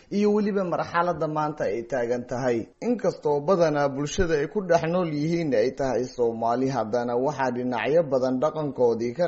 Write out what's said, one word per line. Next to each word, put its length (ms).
iyo 220
weliba 340
marxaladda 640
maanta 360
ay 200
taagan 400
tahay. 340
Inkastoo 640
badanaa 480
bulshada 440
ay 120
ku 160
dhex 240
nool 240
yihiin 420
ay 220
tahay 320
Soomaali, 640
haddana 480
waxaa 320
dhinacyo 560
badan 320
dhaqankoodii 720
ka 160